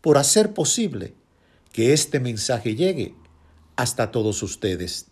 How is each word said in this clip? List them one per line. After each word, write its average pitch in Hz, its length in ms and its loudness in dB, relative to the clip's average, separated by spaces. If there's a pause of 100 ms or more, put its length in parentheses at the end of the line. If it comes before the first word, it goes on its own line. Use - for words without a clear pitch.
por 147 160 6
hacer 208 360 4
posible 165 600 -2 (560)
que 117 220 4
este 156 260 0
mensaje 117 560 -4
llegue 160 400 -2 (640)
hasta 123 340 -2
todos 107 320 -2
ustedes. 90 680 -6